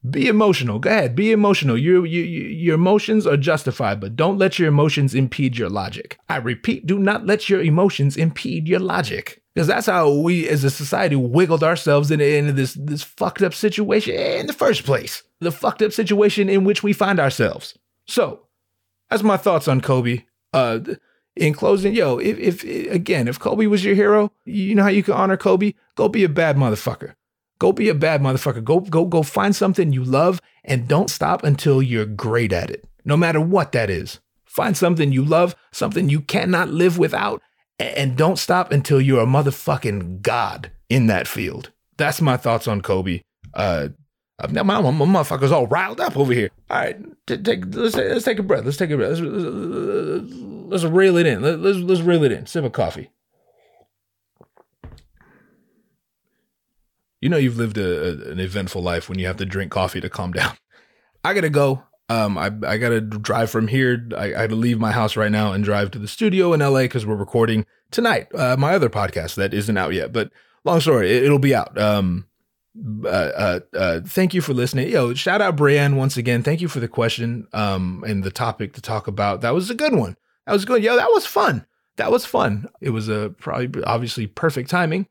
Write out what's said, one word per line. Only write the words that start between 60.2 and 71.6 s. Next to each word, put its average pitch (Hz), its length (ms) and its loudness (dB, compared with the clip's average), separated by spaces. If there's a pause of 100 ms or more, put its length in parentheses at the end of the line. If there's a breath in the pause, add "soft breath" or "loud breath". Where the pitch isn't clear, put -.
down. - 260 -4 (680 soft breath)
I 180 100 -2
gotta 180 160 0
go. 143 340 0 (260)
Um, 107 280 0
I, 87 140 -2 (160)
I 107 100 -2
gotta 117 240 0
drive 107 480 -4
from 113 180 -2
here. 123 480 0
I, 101 100 -6
I 101 60 -4
gotta 110 240 -2
leave 117 240 0
my 110 120 0
house 110 240 0
right 107 160 0
now 107 220 0
and 98 100 0
drive 101 280 0
to 117 80 -12
the 104 80 -10
studio 185 460 2
in 151 80 2
L 135 160 2
A 131 100 2
'cause 123 180 -4
we're 107 100 -2
recording 110 500 0 (240)
tonight, - 460 0
uh, 131 240 0
my 151 160 2
other 147 140 2
podcast 87 460 -4
that 98 180 -2
isn't 104 240 -2
out 87 160 -2
yet. 87 200 -4
But 113 160 -2 (360 soft breath)
long 170 160 2
story, 120 340 4
it, 123 80 4
it'll 143 160 4
be 135 160 4
out. 95 240 -2